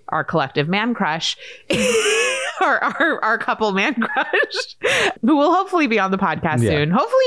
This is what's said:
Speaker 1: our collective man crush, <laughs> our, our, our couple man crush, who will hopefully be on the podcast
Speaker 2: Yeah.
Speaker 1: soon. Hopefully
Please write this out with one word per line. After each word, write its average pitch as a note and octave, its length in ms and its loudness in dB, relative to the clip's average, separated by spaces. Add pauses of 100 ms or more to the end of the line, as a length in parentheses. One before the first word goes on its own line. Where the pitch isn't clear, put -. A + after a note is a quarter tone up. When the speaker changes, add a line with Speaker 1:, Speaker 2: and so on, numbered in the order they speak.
Speaker 1:
our D#3 140 -2
collective D3 460 -2
man G#3+ 240 0
crush, D#3+ 420 -2 (340)
<laughs> A#4+ 920 0
our, C#4 220 2
our, C#4 400 0
our A3 140 0
couple G#3 360 -2
man G#3 220 0
crush, - 840 -2 (440)
who C#4 140 4
will D4 180 4
hopefully F4+ 340 0
be A3 120 2
on F#3+ 120 0
the F#3+ 60 0
podcast D#3+ 460 0
Speaker 2:
Yeah. A2+ 80 2
Speaker 1:
soon. D3 200 0
Hopefully A4+ 360 2